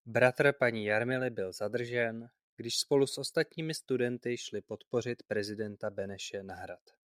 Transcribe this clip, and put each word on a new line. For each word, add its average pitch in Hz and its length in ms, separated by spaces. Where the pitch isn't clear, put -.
Bratr 123 480
paní 117 320
Jarmily 123 440
byl 101 220
zadržen, 117 800
když 117 240
spolu 139 280
s - 100
ostatními 160 560
studenty 120 640
šli - 240
podpořit 117 640
prezidenta 104 640
Beneše 98 540
na 95 120
hrad. 92 340